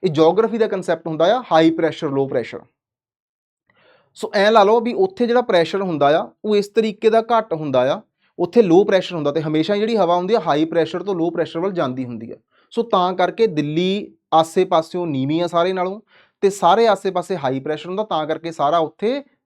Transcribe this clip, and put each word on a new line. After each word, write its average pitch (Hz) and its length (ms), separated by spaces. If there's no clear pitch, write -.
ਇਹ 185 60
ਜੀਓਗ੍ਰਾਫੀ 180 480
ਦਾ 214 80
ਕਨਸੈਪਟ 185 400
ਹੁੰਦਾ 170 320
ਆ, 247 140
ਹਾਈ 165 180
ਪ੍ਰੈਸ਼ਰ, 165 400
ਲੋ 135 180
ਪ੍ਰੈਸ਼ਰ। 123 320
ਸੋ - 200
ਐਂ 208 180
ਲਾ 220 100
ਲਓ 220 180
ਵੀ 226 120
ਉੱਥੇ 190 340
ਜਿਹੜਾ 240 140
ਪ੍ਰੈਸ਼ਰ 196 420
ਹੁੰਦਾ 156 400
ਆ, - 80
ਉਹ 208 120
ਇਸ 202 120
ਤਰੀਕੇ 220 420
ਦਾ 226 100
ਘੱਟ 226 340
ਹੁੰਦਾ 139 400
ਆ, 214 80
ਉੱਥੇ 175 240
ਲੋ 185 220
ਪ੍ਰੈਸ਼ਰ 185 320
ਹੁੰਦਾ, 143 160
ਤੇ 160 80
ਹਮੇਸ਼ਾ 156 360
ਜਿਹੜੀ 220 200
ਹਵਾ 175 200
ਹੁੰਦੀ 185 180
ਆ, 226 120
ਹਾਈ 151 180
ਪ੍ਰੈਸ਼ਰ 165 380
ਤੋਂ 196 120
ਲੋ 170 160
ਪ੍ਰੈਸ਼ਰ 165 300
ਵੱਲ 196 120
ਜਾਂਦੀ 131 320
ਹੁੰਦੀ 120 260
ਆ। - 60
ਸੋ 233 120
ਤਾਂ 185 320
ਕਰਕੇ 180 320
ਦਿੱਲੀ 175 680
ਆਸੇ-ਪਾਸਿਓਂ 175 760
ਨੀਵੀਂ 147 360
ਆ 175 40
ਸਾਰੇ 175 260
ਨਾਲੋਂ, 190 280
ਤੇ 196 100
ਸਾਰੇ 196 360
ਆਸੇ-ਪਾਸੇ 190 500
ਹਾਈ 135 240
ਪ੍ਰੈਸ਼ਰ 151 280
ਹੁੰਦਾ, 190 140
ਤਾਂ 165 240
ਕਰਕੇ 160 260
ਸਾਰਾ 156 260
ਉੱਥੇ 226 460